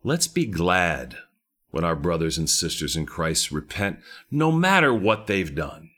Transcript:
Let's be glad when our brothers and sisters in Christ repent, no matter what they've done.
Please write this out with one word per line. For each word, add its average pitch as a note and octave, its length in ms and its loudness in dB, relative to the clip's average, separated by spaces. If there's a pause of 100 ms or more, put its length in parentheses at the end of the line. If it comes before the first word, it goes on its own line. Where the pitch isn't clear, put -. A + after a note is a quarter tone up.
Let's D#3+ 220 0
be F3 180 -2
glad E2+ 720 0 (540)
when E2+ 140 -2
our E2 120 0
brothers E2 400 0
and D#2+ 140 -2
sisters D#2 460 -2
in D#2 100 -2
Christ D#2+ 440 -2
repent, F2+ 500 -6 (300)
no D#3 220 2
matter E3+ 400 4
what G#2+ 340 2
they've F2+ 280 0
done. - 440 -6